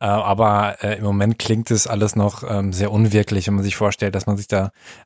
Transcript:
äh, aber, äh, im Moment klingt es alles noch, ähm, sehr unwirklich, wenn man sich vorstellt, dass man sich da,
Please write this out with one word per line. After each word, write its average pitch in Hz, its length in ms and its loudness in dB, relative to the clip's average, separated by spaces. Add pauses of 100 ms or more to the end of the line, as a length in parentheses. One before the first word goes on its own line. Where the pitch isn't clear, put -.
äh, 113 60 -4
aber, 101 760 2
äh, 104 160 -2
im 107 60 -6
Moment 101 340 2
klingt 113 320 -2
es 110 160 0
alles 104 300 0
noch, 101 320 0
ähm, 98 240 -2
sehr 101 180 -2
unwirklich, 104 560 2
wenn 101 80 0
man 98 80 0
sich 98 140 -2
vorstellt, 101 400 -2
dass 92 100 -4
man 104 100 0
sich 101 120 -8
da, 98 240 -2 (340)